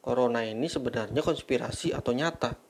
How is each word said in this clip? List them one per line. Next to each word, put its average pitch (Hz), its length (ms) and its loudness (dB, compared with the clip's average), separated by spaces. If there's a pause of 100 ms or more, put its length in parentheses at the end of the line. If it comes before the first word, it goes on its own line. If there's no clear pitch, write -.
corona 120 480 2
ini 110 160 -2
sebenarnya 120 560 -2
konspirasi 143 720 0
atau - 240 0
nyata. 151 400 0 (140)